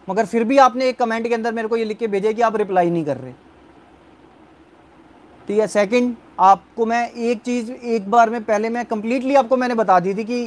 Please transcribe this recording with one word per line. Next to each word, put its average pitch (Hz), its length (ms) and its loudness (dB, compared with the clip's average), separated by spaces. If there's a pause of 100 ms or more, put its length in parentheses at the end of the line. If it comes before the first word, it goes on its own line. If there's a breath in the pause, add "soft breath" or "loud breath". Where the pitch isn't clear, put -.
मगर 196 180 -2
फिर 233 180 -2
भी 269 140 2
आपने 254 300 4
एक 254 100 -4
comment 226 300 -2
के 233 60 0
अंदर 226 180 -4
मेरे 220 160 -6
को 233 80 -2
ये 226 80 -2
लिख 214 140 -8
के 233 80 -4
भेजा 202 260 -2
कि 226 100 -2
आप 220 140 0
reply 185 340 0
नहीं 170 140 -2
कर 143 120 -4
रहे, 123 160 -14 (2250)
ठीक 208 100 0
है। 214 80 2
second, 226 480 0 (260)
आपको 196 460 4
मैं 233 240 -2
एक 233 320 -2
चीज़ 240 300 -4
एक 226 380 -4
बार 226 200 6
में, 233 140 -6
पहले 214 240 0
मैं 233 180 -4
completely 240 480 -2
आपको 262 220 4
मैंने 247 180 -2
बता 190 260 4
दी 190 140 -4
थी 220 100 -4
कि 240 220 -4